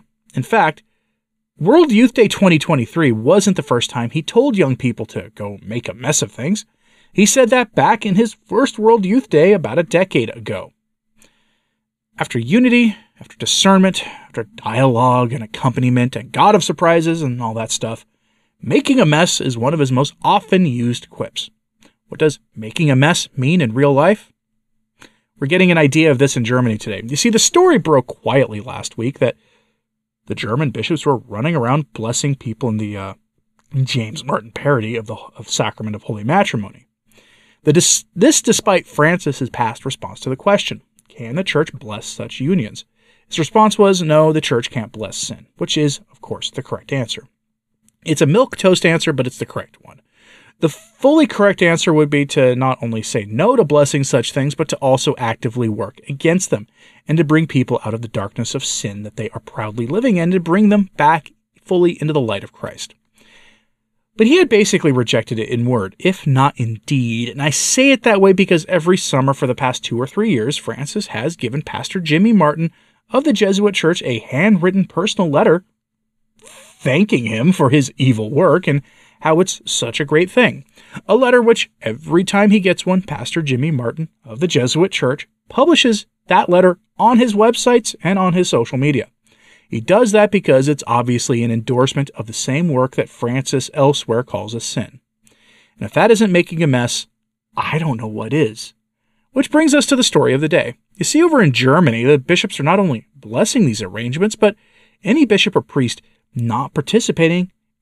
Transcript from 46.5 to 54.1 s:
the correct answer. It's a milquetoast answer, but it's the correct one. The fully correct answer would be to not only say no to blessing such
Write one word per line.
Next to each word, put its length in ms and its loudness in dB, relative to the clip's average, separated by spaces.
the 100 -10
correct 320 -10
answer. 340 -8
It's 160 -2
a 60 4
milquetoast 580 2
answer, 260 0
but 140 -4
it's 140 -10
the 80 -8
correct 360 -16
one. 160 -20
The 100 0
fully 560 2
correct 380 0
answer 280 2
would 200 2
be 160 0
to 280 2
not 280 -2
only 180 -6
say 240 -6
no 300 0
to 80 4
blessing 400 2
such 280 -2